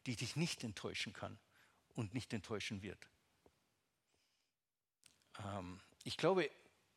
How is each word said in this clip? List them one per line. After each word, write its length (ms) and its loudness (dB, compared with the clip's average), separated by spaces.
die 100 0
dich 220 -2
nicht 260 0
enttäuschen 520 -4
kann 240 -6
und 200 -2
nicht 180 -2
enttäuschen 500 -2
wird. 260 -8
Ähm, 360 -4
ich 120 -2
glaube, 320 8